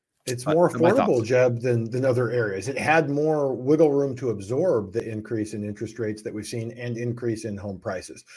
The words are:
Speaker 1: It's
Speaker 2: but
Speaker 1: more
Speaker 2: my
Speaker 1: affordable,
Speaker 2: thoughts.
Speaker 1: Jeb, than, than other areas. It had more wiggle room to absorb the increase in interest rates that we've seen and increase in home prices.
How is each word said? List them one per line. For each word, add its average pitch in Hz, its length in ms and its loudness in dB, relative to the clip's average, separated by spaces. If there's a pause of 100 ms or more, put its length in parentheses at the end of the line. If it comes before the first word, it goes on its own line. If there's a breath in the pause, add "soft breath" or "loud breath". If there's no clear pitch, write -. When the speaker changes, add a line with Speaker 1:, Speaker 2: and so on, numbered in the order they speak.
(260)
Speaker 1:
It's 123 200 -6
Speaker 2:
but 151 100 0
Speaker 1:
more 170 160 6
Speaker 2:
my 165 180 4
Speaker 1:
affordable, 208 280 4
Speaker 2:
thoughts. 110 100 0
Speaker 1:
Jeb, 123 340 4
than, 117 300 0
than 127 120 -2
other 123 280 2
areas. 104 360 -2
It 131 120 -4
had 147 320 2
more 147 420 0
wiggle 143 380 4
room 139 240 2
to 123 160 -2
absorb 107 640 0
the 113 140 -4
increase 107 460 -4
in 104 100 -6
interest 104 360 -8
rates 107 240 -4
that 98 100 -8
we've 104 140 -8
seen 117 240 -6
and 120 260 -8
increase 117 480 -4
in 104 120 -6
home 98 220 -8
prices. 92 440 -8 (140)